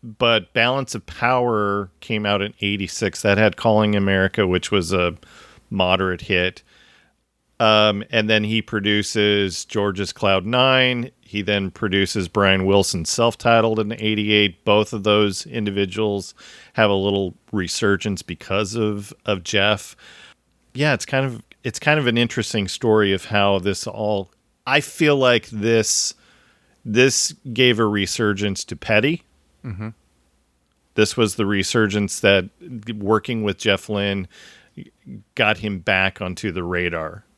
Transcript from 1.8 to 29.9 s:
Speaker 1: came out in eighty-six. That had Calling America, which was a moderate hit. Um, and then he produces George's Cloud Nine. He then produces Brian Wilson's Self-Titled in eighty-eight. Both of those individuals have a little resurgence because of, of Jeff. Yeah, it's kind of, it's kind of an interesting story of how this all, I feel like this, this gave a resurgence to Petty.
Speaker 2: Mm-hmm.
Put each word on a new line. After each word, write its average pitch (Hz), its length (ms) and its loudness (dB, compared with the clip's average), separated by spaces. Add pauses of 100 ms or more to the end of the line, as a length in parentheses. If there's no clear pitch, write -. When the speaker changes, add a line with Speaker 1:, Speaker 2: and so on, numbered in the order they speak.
Speaker 1:
came 107 260 -4
out 101 160 2
in 104 180 -6
eighty-six. 101 640 -4
That 101 160 4
had 107 180 4
Calling 107 400 2
America, 98 500 2
which 90 240 0
was 92 220 0
a 87 240 0 (540)
moderate 92 500 0
hit. 92 420 -2 (960)
Um, 107 520 2
and 110 180 -2
then 107 160 2
he 110 160 -2
produces 104 1040 0
George's 101 480 -4
Cloud 95 320 0
Nine. 127 680 0 (120)
He - 180 -8
then 98 300 0
produces 98 580 -2
Brian 95 380 2
Wilson's 98 420 2
Self-Titled 117 720 2
in 107 120 -4
eighty-eight. 104 720 0
Both 107 260 2
of 107 120 -8
those 104 420 2
individuals 101 880 -4 (400)
have 107 160 4
a 101 40 2
little 98 400 0 (180)
resurgence 98 680 -2
because 98 540 -6
of, 104 400 -4 (100)
of 98 200 -2
Jeff. 101 520 0 (800)
Yeah, 147 200 0
it's 165 120 -6
kind 135 200 -2
of, 120 160 -8 (220)
it's 123 140 -6
kind 151 220 2
of 131 80 0
an 117 100 2
interesting 117 480 -2
story 107 460 2
of 95 140 -4
how 101 340 2
this 95 260 -4
all, 107 440 -4 (360)
I 139 140 2
feel 147 360 0
like 123 340 2
this, 110 640 0 (680)
this 123 480 2 (200)
gave 123 260 4
a 113 80 2
resurgence 104 800 -2
to - 100 -10
Petty. 127 480 0 (400)
Speaker 2:
Mm-hmm. 107 280 -10 (1040)